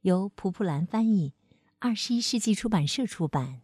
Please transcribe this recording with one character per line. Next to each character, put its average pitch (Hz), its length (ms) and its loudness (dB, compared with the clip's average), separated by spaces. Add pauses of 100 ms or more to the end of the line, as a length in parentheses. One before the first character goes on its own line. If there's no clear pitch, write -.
由 190 280 2
蒲 - 200 -4
蒲 190 140 -4
兰 156 200 0
翻 226 240 0
译， 180 280 2 (420)
二 240 180 0
十 233 200 -2
一 240 40 2
世 233 200 -2
纪 220 160 2
出 - 120 -6
版 165 200 2
社 262 180 -2
出 165 220 -4
版。 131 360 -4